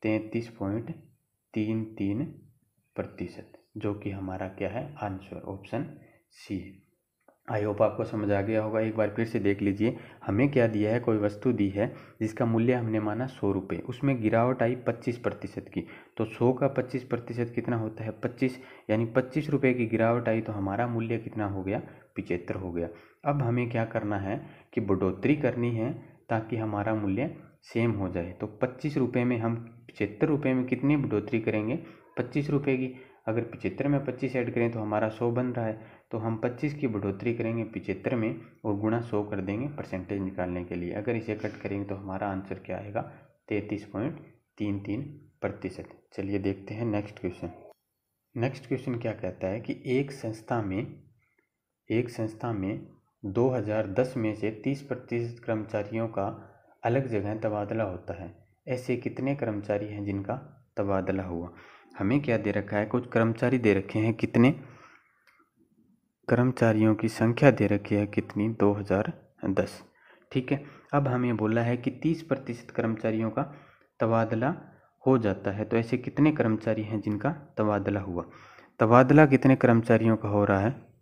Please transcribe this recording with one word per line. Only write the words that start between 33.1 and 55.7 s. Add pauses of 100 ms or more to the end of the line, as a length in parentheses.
अगर
पचहत्तर
में
पच्चीस
ऐड
करें
तो
हमारा
सौ
बन
रहा
है, (320)
तो
हम
पच्चीस
की
बढ़ोतरी
करेंगे
पचहत्तर
में (240)
और
गुणा
सौ
कर
देंगे
परसेंटेज
निकालने
के
लिए।
अगर
इसे
कट
करेंगे
तो
हमारा
आंसर
क्या
आएगा, (480)
तैंतीस
पॉइंट (380)
तीन
तीन (400)
प्रतिशत। (260)
चलिए
देखते
हैं
नेक्स्ट
क्वेश्चन। (840)
नेक्स्ट
क्वेश्चन
क्या
कहता
है
कि
एक
संस्था
में, (920)
एक
संस्था
में (360)
दो
हज़ार
दस
में
से (140)
तीस
प्रतिशत
कर्मचारियों